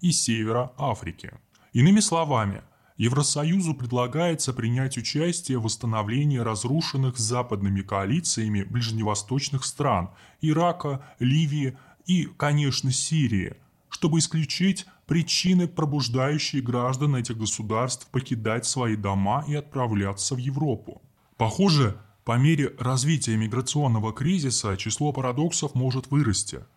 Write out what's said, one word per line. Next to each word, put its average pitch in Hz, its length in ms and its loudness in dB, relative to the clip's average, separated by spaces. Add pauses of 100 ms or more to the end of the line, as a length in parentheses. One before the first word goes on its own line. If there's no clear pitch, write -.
и 180 100 2
Севера 113 680 0
Африки. 107 540 -6 (400)
Иными 185 300 8
словами, 131 600 0 (360)
Евросоюзу 147 760 2
предлагается 123 800 -2
принять 123 440 0
участие 143 600 -2
в 113 40 -2
восстановлении 117 760 0
разрушенных 127 800 -2
западными 107 640 0
коалициями 104 840 -2
ближневосточных 113 1000 -2
стран – 104 440 -2 (320)
Ирака, 156 640 0 (140)
Ливии 139 580 0 (300)
и, 175 180 2
конечно, 147 680 0
Сирии, 123 640 0 (320)
чтобы 165 280 0
исключить 160 680 -2 (180)
причины, 175 640 2
пробуждающие 143 960 0
граждан 127 540 0
этих 120 220 -4
государств 110 720 -2
покидать 113 560 -2
свои 117 300 0
дома 101 520 0
и 147 60 -4
отправляться 113 800 -2
в 123 60 -4
Европу. 135 640 -4 (340)
Похоже, 131 640 2 (240)
по 117 140 0
мере 147 400 4
развития 127 580 0
миграционного 113 760 0
кризиса 135 640 0
число 143 380 -2
парадоксов 139 640 -2
может 127 340 -2
вырасти. 127 520 0 (160)